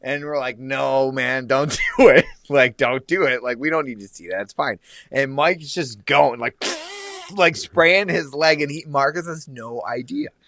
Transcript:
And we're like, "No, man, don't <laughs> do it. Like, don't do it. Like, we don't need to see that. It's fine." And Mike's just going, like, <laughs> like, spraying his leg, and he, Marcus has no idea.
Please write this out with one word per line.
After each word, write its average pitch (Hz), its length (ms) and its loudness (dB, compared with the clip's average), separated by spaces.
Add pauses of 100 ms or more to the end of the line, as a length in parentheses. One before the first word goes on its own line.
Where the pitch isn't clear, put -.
And 143 240 -6
we're 147 140 -4
like, 127 200 -6
"No, 135 520 0
man, 131 360 -2
don't 139 300 0 (120)
<laughs> - 100 -4
do 240 100 10
it. 139 160 8 (240)
Like, 131 280 4
don't 131 320 0
do 180 160 0
it. 127 180 0
Like, 123 160 -4
we 151 120 -2
don't 156 160 -2
need 117 140 -12
to 98 80 -20
see 85 200 -18
that. 95 140 -4
It's 101 100 -12
fine." 127 260 -4 (320)
And 135 220 -2
Mike's 156 420 -2
just 120 300 -6
going, 139 340 2
like, 117 240 -6 (380)
<laughs> 381 340 -14
like, 170 220 4
spraying 180 520 2
his 165 260 -2
leg, 156 280 2
and 143 80 -4
he, 156 160 -12
Marcus 147 400 -2
has 160 220 -12
no 120 360 -12
idea. 127 440 -8 (200)